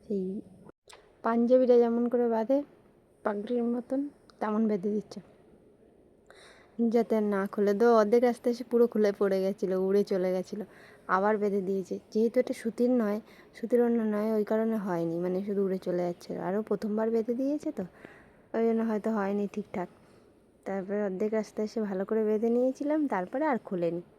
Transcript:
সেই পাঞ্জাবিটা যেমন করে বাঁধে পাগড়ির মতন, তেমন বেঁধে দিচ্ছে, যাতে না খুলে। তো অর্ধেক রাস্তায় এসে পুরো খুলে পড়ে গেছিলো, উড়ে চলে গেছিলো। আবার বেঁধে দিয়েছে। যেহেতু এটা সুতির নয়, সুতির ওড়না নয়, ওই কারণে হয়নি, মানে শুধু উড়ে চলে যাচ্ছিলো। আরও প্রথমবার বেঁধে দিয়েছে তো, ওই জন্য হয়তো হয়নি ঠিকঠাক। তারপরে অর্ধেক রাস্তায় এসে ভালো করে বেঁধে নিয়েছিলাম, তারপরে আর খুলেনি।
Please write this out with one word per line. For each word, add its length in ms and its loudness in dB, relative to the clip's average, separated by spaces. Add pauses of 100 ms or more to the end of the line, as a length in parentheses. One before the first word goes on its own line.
সেই 340 -4 (800)
পাঞ্জাবিটা 540 4
যেমন 320 2
করে 200 0
বাঁধে 280 0 (640)
পাগড়ির 400 -2
মতন, 360 -2 (400)
তেমন 280 0
বেঁধে 220 -2
দিচ্ছে, 300 -6 (1700)
যাতে 320 2
না 260 0
খুলে। 260 0
তো 220 4
অর্ধেক 280 4
রাস্তায় 300 0
এসে 100 -8
পুরো 240 4
খুলে 240 2
পড়ে 300 0
গেছিলো, 400 -2
উড়ে 220 2
চলে 280 0
গেছিলো। 340 -6 (420)
আবার 300 2
বেঁধে 240 0
দিয়েছে। 340 -4 (160)
যেহেতু 280 2
এটা 140 0
সুতির 380 0
নয়, 280 0 (340)
সুতির 280 0
ওড়না 240 2
নয়, 280 -2
ওই 100 0
কারণে 340 0
হয়নি, 420 -2
মানে 240 -2
শুধু 200 -2
উড়ে 140 0
চলে 260 -2
যাচ্ছিলো। 380 -6
আরও 200 -2
প্রথমবার 480 -2
বেঁধে 240 -2
দিয়েছে 380 -2
তো, 120 -8 (680)
ওই 120 0
জন্য 180 2
হয়তো 280 -2
হয়নি 360 -2
ঠিকঠাক। 420 -8 (760)
তারপরে 380 -4
অর্ধেক 300 -2
রাস্তায় 320 -4
এসে 160 -6
ভালো 240 -4
করে 180 0
বেঁধে 260 0
নিয়েছিলাম, 580 0
তারপরে 380 -2
আর 120 2
খুলেনি। 440 -2 (160)